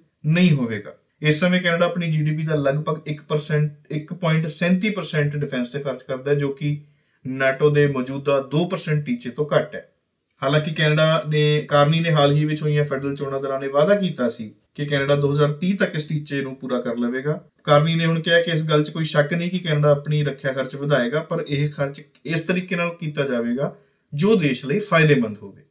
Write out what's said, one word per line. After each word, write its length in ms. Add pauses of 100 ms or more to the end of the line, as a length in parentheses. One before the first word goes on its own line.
(260)
ਨਹੀਂ 260
ਹੋਵੇਗਾ। 420 (280)
ਇਸ 180
ਸਮੇਂ 220
ਕੈਨੇਡਾ 240
ਆਪਣੀ 260
ਜੀ 120
ਡੀ 140
ਪੀ 60
ਦਾ 120
ਲਗਭਗ 520
ਇੱਕ 140
ਪਰਸੈਂਟ, 500 (200)
ਇੱਕ 220
ਪੁਆਇੰਟ 340
ਸੈਂਤੀ 420
ਪਰਸੈਂਟ 480
ਡਿਫੈਂਸ 320
ਤੇ 100
ਖਰਚ 240
ਕਰਦਾ 280
ਹੈ, 40
ਜੋ 140
ਕਿ 320 (460)
ਨਾਟੋ 420
ਦੇ 180
ਮੌਜੂਦਾ 540
ਦੋ 240
ਪਰਸੈਂਟ 400
ਟੀਚੇ 240
ਤੋਂ 160 (100)
ਘੱਟ 200
ਹੈ। 140 (540)
ਹਾਲਾਂਕਿ 280
ਕੈਨੇਡਾ 580
ਨੇ, 320
ਕਾਰਨੀ 380
ਨੇ 120
ਹਾਲ 200
ਹੀ 140
ਵਿੱਚ 160
ਹੋਈਆਂ 240
ਫੈਡਰਲ 300
ਚੋਣਾਂ 260
ਦੌਰਾਨ 220
ਇਹ 60
ਵਾਅਦਾ 260
ਕੀਤਾ 340
ਸੀ 240 (220)
ਕਿ 100
ਕੈਨੇਡਾ 300
ਦੋ 180
ਹਜ਼ਾਰ 180
ਤੀਹ 260
ਤੱਕ 180
ਇਸ 120
ਟੀਚੇ 340
ਨੂੰ 140
ਪੂਰਾ 260
ਕਰ 160
ਲਵੇਗਾ। 480 (180)
ਕਾਰਨੀ 320
ਨੇ 100
ਹੁਣ 140
ਕਿਹਾ 220
ਕਿ 100
ਇਸ 120
ਗੱਲ 200
'ਚ 60
ਕੋਈ 160
ਸ਼ੱਕ 280
ਨਹੀਂ 160
ਕਿ 100
ਕੈਨੇਡਾ 320
ਆਪਣੀ 320
ਰੱਖਿਆ 300
ਖਰਚ 220
ਵਧਾਏਗਾ, 440
ਪਰ 280
ਇਹ 220
ਖਰਚ 320 (240)
ਇਸ 160
ਤਰੀਕੇ 340
ਨਾਲ 240
ਕੀਤਾ 260
ਜਾਵੇਗਾ 500 (380)
ਜੋ 220
ਦੇਸ਼ 300
ਲਈ 140
ਫਾਇਦੇਮੰਦ 580
ਹੋਵੇ। 340